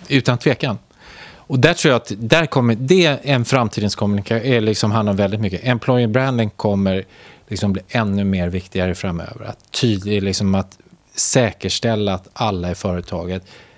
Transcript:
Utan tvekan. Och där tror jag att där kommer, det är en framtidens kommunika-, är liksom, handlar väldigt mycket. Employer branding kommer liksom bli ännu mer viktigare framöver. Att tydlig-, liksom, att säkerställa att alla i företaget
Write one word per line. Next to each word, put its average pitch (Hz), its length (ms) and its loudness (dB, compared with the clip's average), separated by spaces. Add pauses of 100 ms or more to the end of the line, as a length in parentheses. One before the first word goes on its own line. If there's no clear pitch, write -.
Utan 127 300 2
tvekan. 113 400 0 (680)
Och 135 100 0
där 156 160 6
tror 160 180 2
jag 120 40 4
att - 200 -4
där 131 300 2
kommer, 120 280 2
det 156 320 4
är 139 160 0
en 131 220 0
framtidens 107 520 0
kommunika-, 104 460 0
är 123 180 2
liksom, 107 300 2
handlar 104 220 2
väldigt 101 280 0
mycket. 98 240 -2
Employer 123 440 0
branding 120 420 0
kommer 98 540 0 (440)
liksom 101 240 -2
bli 92 160 -6
ännu 101 360 0
mer 92 240 0
viktigare 90 460 -2
framöver. 87 500 -8
Att - 260 -14 (100)
tydlig-, 104 420 0
liksom, 98 320 0
att 95 240 -2 (360)
säkerställa 107 1000 0
att 92 180 -8
alla 92 380 -2
i 87 40 -4
företaget 90 680 -6 (360)